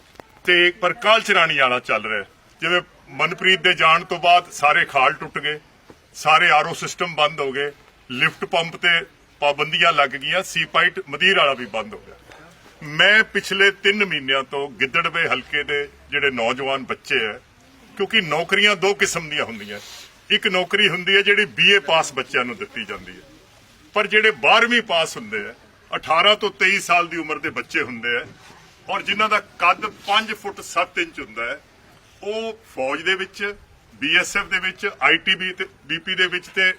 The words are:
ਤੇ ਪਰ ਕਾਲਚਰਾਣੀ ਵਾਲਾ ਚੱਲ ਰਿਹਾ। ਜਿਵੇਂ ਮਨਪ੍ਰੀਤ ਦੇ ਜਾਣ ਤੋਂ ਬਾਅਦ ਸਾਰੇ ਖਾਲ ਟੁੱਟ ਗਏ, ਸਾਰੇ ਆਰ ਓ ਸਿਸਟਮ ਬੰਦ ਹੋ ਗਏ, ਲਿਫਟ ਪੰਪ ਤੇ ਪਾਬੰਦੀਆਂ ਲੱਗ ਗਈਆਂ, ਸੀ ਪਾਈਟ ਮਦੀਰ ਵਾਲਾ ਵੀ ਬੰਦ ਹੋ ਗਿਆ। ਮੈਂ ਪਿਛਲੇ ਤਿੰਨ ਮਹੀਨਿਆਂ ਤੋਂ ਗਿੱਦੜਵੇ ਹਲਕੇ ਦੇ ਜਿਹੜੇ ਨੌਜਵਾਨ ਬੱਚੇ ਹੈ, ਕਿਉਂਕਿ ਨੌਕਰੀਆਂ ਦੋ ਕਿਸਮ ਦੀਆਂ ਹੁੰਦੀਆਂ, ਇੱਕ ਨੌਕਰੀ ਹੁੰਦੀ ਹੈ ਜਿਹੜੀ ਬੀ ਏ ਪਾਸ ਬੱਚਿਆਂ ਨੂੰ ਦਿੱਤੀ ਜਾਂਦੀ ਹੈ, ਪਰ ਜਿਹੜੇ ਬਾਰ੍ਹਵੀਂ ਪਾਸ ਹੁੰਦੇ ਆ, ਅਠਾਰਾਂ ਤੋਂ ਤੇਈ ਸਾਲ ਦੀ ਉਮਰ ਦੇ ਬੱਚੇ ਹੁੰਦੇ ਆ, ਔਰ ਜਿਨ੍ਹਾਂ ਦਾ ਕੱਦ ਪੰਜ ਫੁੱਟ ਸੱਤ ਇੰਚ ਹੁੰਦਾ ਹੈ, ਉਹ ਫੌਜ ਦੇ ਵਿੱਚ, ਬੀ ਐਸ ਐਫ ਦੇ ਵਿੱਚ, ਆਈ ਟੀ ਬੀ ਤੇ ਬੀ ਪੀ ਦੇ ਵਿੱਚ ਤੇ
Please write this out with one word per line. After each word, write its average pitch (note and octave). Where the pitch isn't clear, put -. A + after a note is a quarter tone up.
ਤੇ F3+
ਪਰ F3+
ਕਾਲਚਰਾਣੀ F#3
ਵਾਲਾ B2+
ਚੱਲ A2+
ਰਿਹਾ। G#2+
ਜਿਵੇਂ F3
ਮਨਪ੍ਰੀਤ F3
ਦੇ F3+
ਜਾਣ E3
ਤੋਂ F3
ਬਾਅਦ F3
ਸਾਰੇ D3+
ਖਾਲ C#3
ਟੁੱਟ -
ਗਏ, D3
ਸਾਰੇ D#3+
ਆਰ D3+
ਓ E3
ਸਿਸਟਮ E3+
ਬੰਦ D3+
ਹੋ C#3
ਗਏ, C#3+
ਲਿਫਟ D3+
ਪੰਪ E3+
ਤੇ F3
ਪਾਬੰਦੀਆਂ D3+
ਲੱਗ C#3+
ਗਈਆਂ, D3
ਸੀ E3+
ਪਾਈਟ E3+
ਮਦੀਰ F3+
ਵਾਲਾ D3
ਵੀ B2
ਬੰਦ G#2+
ਹੋ F#2+
ਗਿਆ। -
ਮੈਂ F3+
ਪਿਛਲੇ G3
ਤਿੰਨ G3+
ਮਹੀਨਿਆਂ C3+
ਤੋਂ C#3+
ਗਿੱਦੜਵੇ D#3
ਹਲਕੇ C3
ਦੇ C#3+
ਜਿਹੜੇ C#3+
ਨੌਜਵਾਨ B2+
ਬੱਚੇ A2+
ਹੈ, A2
ਕਿਉਂਕਿ -
ਨੌਕਰੀਆਂ F#3+
ਦੋ F#3+
ਕਿਸਮ E3+
ਦੀਆਂ D3
ਹੁੰਦੀਆਂ, G#2
ਇੱਕ G#3
ਨੌਕਰੀ F#3+
ਹੁੰਦੀ F3+
ਹੈ G3+
ਜਿਹੜੀ G3+
ਬੀ D#3+
ਏ G3+
ਪਾਸ E3
ਬੱਚਿਆਂ B2+
ਨੂੰ A#2+
ਦਿੱਤੀ G#2+
ਜਾਂਦੀ F#2
ਹੈ, F2+
ਪਰ G#3
ਜਿਹੜੇ G#3+
ਬਾਰ੍ਹਵੀਂ A3+
ਪਾਸ E3
ਹੁੰਦੇ A2
ਆ, G#2
ਅਠਾਰਾਂ F3
ਤੋਂ G#3
ਤੇਈ F#3+
ਸਾਲ F3
ਦੀ E3
ਉਮਰ D3+
ਦੇ D3+
ਬੱਚੇ C#3
ਹੁੰਦੇ A#2+
ਆ, C3+
ਔਰ G3
ਜਿਨ੍ਹਾਂ G3+
ਦਾ G#3
ਕੱਦ F3+
ਪੰਜ G#3+
ਫੁੱਟ -
ਸੱਤ F3
ਇੰਚ E3
ਹੁੰਦਾ A#2
ਹੈ, C3+
ਉਹ A3
ਫੌਜ D3+
ਦੇ F#3
ਵਿੱਚ, G3
ਬੀ D#3
ਐਸ F3+
ਐਫ G3+
ਦੇ F#3+
ਵਿੱਚ, F#3
ਆਈ D3+
ਟੀ F#3+
ਬੀ F#3
ਤੇ F#3
ਬੀ D#3
ਪੀ F#3+
ਦੇ F#3
ਵਿੱਚ F3+
ਤੇ F#3+